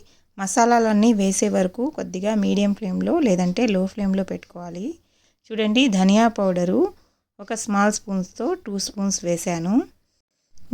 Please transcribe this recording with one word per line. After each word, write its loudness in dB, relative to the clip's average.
మసాలాలన్నీ 4
వేసే 0
వరకు -2
కొద్దిగా -4
మీడియం 2
ఫ్లేమ్లో -2
లేదంటే 0
లో 0
ఫ్లేమ్లో -2
పెట్టుకోవాలి. -12
చూడండి, 2
ధనియా 6
పౌడరు 2
ఒక -8
స్మాల్ 0
స్పూన్స్తో -6
టూ -8
స్పూన్స్ -4
వేసాను. -2